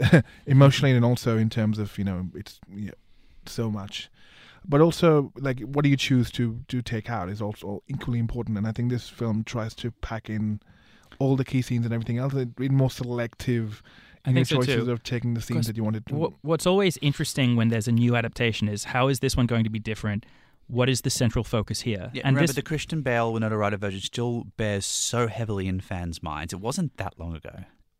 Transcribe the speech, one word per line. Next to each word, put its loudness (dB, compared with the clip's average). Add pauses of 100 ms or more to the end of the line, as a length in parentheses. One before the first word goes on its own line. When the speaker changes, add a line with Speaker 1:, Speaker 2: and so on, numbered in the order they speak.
(240)
Speaker 1:
<laughs> -20
emotionally, 8
and 6
also 2
in 2
terms 0
of, -6
you -2
know, -4
it's, -14 (140)
yeah, -8 (540)
so -4
much. -8 (580)
But 4
also, 4
like, -4
what -2
do 6
you 6
choose 2
to, -4
to -4
take -6
out -6
is -8
also -8
equally -4
important. -2
And -2
I -2
think -2
this -4
film -4
tries -6
to -8
pack -10
in -4 (580)
all 2
the 0
key 0
scenes -2
and -2
everything -2
else -2
in, -4
in 0
more 4
selective, -4 (420)
Speaker 2:
I 2
Speaker 1:
you 4
know, 4
Speaker 2:
think 4
so 0
Speaker 1:
choices 2
Speaker 2:
too. 0
Speaker 1:
of -4
taking -2
the -2
scenes -2
Speaker 2:
'Cause 0
Speaker 1:
that -6
you -2
wanted -2
to. -4
Speaker 2:
wha-, -2
what's 0
always 2
interesting 2
when 4
there's 0
a 2
new 4
adaptation -2
is -6
how 2
is 0
this 0
one 4
going 2
to 0
be -4
different? -4 (420)
What 0
is 0
the -2
central 2
focus -2
here? -4
Speaker 3:
Yeah, -8
Speaker 2:
And 4
Speaker 3:
remember, 6
Speaker 2:
this -2
Speaker 3:
the -2
Christian -6
Bale 0
Winona 0
Ryder 0
version -4
still -4 (100)
bears -2
so -2
heavily -4
in -2
fans' -8
minds. -8
It -10
wasn't -4
that -8
long -8
ago. -14 (360)